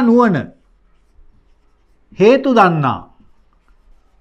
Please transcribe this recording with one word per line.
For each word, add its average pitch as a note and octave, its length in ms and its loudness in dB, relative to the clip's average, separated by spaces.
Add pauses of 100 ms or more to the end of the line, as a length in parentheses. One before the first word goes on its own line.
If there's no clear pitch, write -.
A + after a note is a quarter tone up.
නුවණ. A3 380 0 (1700)
හේතු C4 380 2
දන්නා D#3 400 0 (1200)